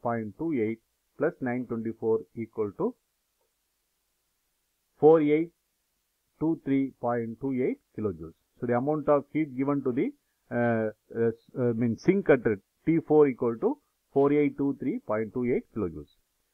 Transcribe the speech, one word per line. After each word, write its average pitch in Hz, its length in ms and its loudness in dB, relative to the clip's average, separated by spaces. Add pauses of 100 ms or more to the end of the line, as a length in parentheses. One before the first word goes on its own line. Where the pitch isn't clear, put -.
point 113 340 -6
two 160 160 -4
eight 113 260 -2 (380)
plus 160 240 -2
nine 127 240 -4
twenty-four 113 540 -2 (160)
equal 110 420 -6
to 240 160 -4 (2000)
four 160 220 8
eight 151 300 2 (880)
two 156 240 -2
three 135 380 0
point 120 400 -4
two 135 100 -4 (100)
eight 214 180 -2 (180)
kilojoules. 85 360 -6 (280)
So 123 60 -4
the 120 100 2
amount 147 320 -2
of 143 240 2
heat 147 240 -2
given 139 260 -2
to 131 80 0
the, 165 220 -2 (360)
uh, 117 420 0 (280)
uh, 117 80 2
s-, - 320 -6
uh, 120 140 0
mean 113 240 0
sink 190 320 0
at 135 100 6 (460)
T 165 200 2
four 151 220 6
equal 117 300 -2
to 233 200 -2 (360)
four 139 180 4
eight 147 260 2
two 139 220 -2
three 156 260 -4
point 110 280 -4
two 123 120 -4
eight 123 180 -2 (120)
kilojoules. 82 400 -8 (380)